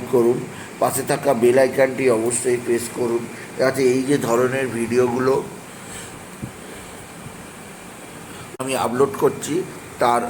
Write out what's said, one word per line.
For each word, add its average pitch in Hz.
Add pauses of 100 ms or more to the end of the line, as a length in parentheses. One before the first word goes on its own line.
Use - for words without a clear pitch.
(120)
করুন, 120 (420)
পাশে 127
থাকা 139 (120)
বেল 120
আইকনটি 131 (140)
অবশ্যই 120
প্রেস 117 (140)
করুন, 117 (360)
যাতে 131 (140)
এই 131
যে 143 (120)
ধরনের 127 (100)
ভিডিওগুলো 123 (3250)
আমি 131 (100)
আপলোড 123 (100)
করছি, 139 (480)
তার 120